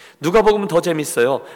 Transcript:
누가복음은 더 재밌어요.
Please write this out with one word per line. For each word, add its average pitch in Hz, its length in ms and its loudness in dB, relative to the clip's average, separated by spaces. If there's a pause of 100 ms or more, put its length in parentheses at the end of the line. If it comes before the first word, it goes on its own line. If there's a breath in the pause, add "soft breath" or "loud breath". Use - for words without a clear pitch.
(200 loud breath)
누가복음은 202 480 2
더 165 140 0
재밌어요. 139 640 -2 (100)